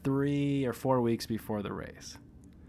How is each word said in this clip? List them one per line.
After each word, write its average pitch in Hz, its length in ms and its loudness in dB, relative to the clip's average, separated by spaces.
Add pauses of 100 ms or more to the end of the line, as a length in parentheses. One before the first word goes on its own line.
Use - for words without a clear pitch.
three 139 600 2
or 117 80 0
four 131 280 2
weeks 117 240 2
before 107 380 -2
the 101 100 -4
race, - 440 -10 (520)